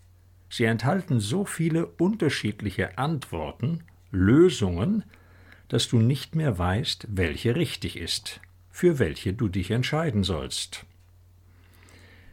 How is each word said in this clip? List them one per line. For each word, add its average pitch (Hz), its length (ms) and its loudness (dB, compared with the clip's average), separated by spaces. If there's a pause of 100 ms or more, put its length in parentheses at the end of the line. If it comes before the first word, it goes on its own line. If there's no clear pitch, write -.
(480)
Sie - 160 -2
enthalten 120 560 2
so 135 240 -2
viele 165 420 -2
unterschiedliche 127 1120 -2
Antworten, 135 840 -4 (280)
Lösungen, 120 920 4 (680)
dass 117 160 0
du 117 120 4
nicht 131 340 0
mehr 147 240 0
weißt, 92 500 -2
welche 95 480 0
richtig 139 400 -4
ist, - 460 -8 (280)
für 170 280 2
welche 92 340 -2
du 104 160 -2
dich 90 220 -2
entscheiden 123 520 0
sollst. 80 640 -4 (1500)